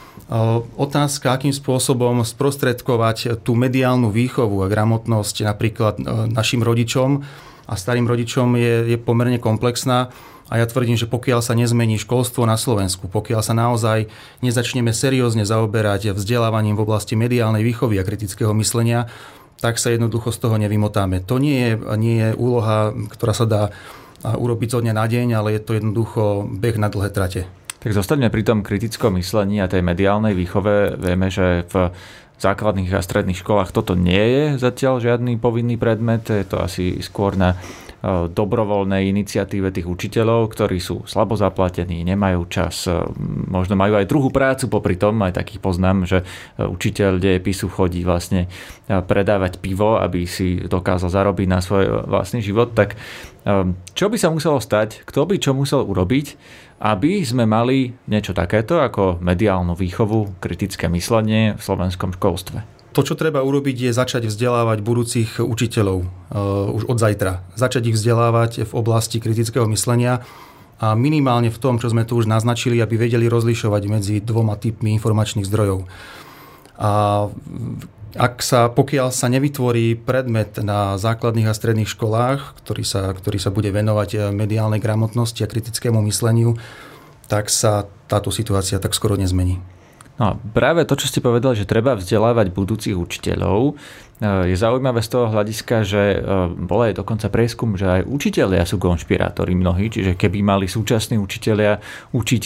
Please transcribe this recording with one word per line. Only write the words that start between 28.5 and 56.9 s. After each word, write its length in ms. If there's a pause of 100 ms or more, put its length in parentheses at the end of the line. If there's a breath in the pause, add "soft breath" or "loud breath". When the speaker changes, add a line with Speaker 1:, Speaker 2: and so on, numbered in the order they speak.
Speaker 2:
kritickom 560
myslení 400
a 80
tej 160
mediálnej 480
výchove. 640
Vieme, 320
že 400
v 240 (480 loud breath)
základných 480
a 160
stredných 320
školách 320
toto 240
nie 240
je 260 (140)
zatiaľ 400
žiadny 400
povinný 400
predmet. 480
Je 160
to 160
asi 460
skôr 320
na, 160 (480 loud breath)
e, 320
dobrovoľnej 800
iniciatíve 560
tých 160
učiteľov, 640
ktorí 320
sú 240
slabo 320
zaplatení, 640
nemajú 480
čas, 400
e, 80 (480)
možno 320
majú 240
aj 80
druhú 240
prácu 400
popri 240
tom, 240
aj 160
takých 240
poznám, 480
že, 160 (320 loud breath)
e, 80
učiteľ 560
dejepisu 480
chodí 400
vlastne, 400 (400 loud breath)
e, 160
predávať 560
pivo, 400
aby 240
si 400
dokázal 480
zarobiť 320
na 160
svoj, 240
e, 80 (160)
vlastný 320
život. 320
Tak, 240
e, 0 (960 loud breath)
čo 160
by 80
sa 160
muselo 320
stať, 400
kto 240
by 80
čo 160
musel 320
urobiť, 560 (400 loud breath)
aby 480